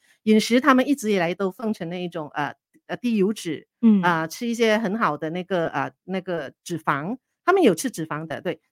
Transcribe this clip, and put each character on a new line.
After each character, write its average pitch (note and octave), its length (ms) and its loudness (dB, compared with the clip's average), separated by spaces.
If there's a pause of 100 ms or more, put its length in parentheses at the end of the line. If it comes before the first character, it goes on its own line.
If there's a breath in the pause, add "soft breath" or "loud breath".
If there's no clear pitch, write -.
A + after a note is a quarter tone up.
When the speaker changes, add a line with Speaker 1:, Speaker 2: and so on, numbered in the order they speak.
(240)
Speaker 1:
饮 G#3+ 180 6
食 A#3 180 4
他 C4+ 140 4
们 B3+ 140 4
一 C#4+ 80 2
直 G#3+ 160 -2
以 G3+ 80 2
来 F3 160 0
都 G3 160 -2
奉 A3 200 -6
承 F3+ 160 -6
那 F3+ 160 -8
一 F3 60 -6
种， D#3+ 240 -8
呃， C#3 200 -6 (340)
呃， C#3+ 100 -8
低 A#3+ 180 -2
油 G3 160 2
脂， E3+ 360 -8 (140)
Speaker 2:
嗯。 G#3+ 200 6
Speaker 1:
啊， E3 260 2
吃 - 200 -10
一 A#3 60 -2
些 A3 260 2
很 A3 180 -2
好 F3 180 0
的 D#3 140 -6
那 F3+ 140 -6
个， E3+ 240 -2
呃， C3+ 240 -4 (140)
那 F#3 140 -4
个 E3+ 320 -6 (120)
脂 E3+ 160 -6
肪。 D#3+ 360 -2 (320)
他 F4+ 60 4
们 G4 80 4
有 G#3 140 6
吃 A#3 160 -6
脂 D#3+ 160 -8
肪 D#3 180 -6
的， C#3 160 -8
对， - 180 -6 (120)